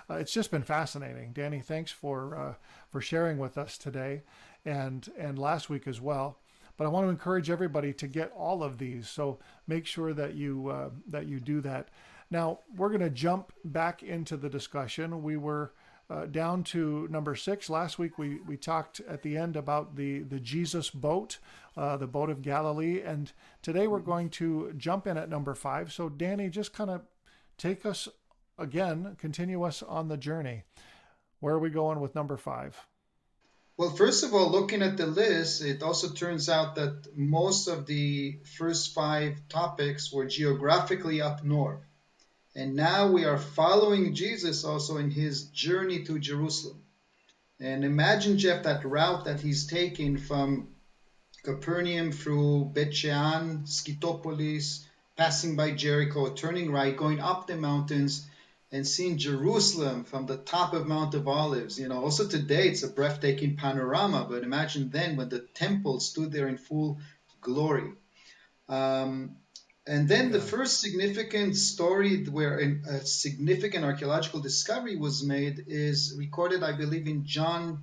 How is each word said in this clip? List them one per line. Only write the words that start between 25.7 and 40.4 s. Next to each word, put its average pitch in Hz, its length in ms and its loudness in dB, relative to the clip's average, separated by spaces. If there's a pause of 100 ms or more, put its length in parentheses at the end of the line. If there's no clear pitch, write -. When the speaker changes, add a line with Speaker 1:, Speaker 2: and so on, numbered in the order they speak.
Speaker 1:
So 170 160 -4
Danny, 180 420 -4
just 202 260 -6
kinda 185 260 -4 (560)
take 185 280 -4
us - 220 -4 (500)
again, 170 600 -2
continue 175 420 -4
us 165 220 -4
on 160 240 -4
the 151 80 -4
journey. 135 480 -6 (720)
Where 151 160 0
are 160 60 2
we 160 100 0
going 156 300 0
with 139 160 -6
number 147 200 -2
five? 135 400 -8 (1000)
Speaker 2:
Well, 175 140 2
first 214 340 6
of 226 100 2
all, 180 160 8
looking 202 320 4
at 190 140 2
the 165 100 0
list, 165 560 2
it 143 180 -2
also 165 280 0
turns 160 400 -2
out 160 260 2
that 147 420 -4
most 160 520 2
of 151 180 -4
the 143 540 -2 (160)
first 165 380 -2
five 151 420 0 (120)
topics 147 640 -2
were 135 120 0
geographically 151 1000 2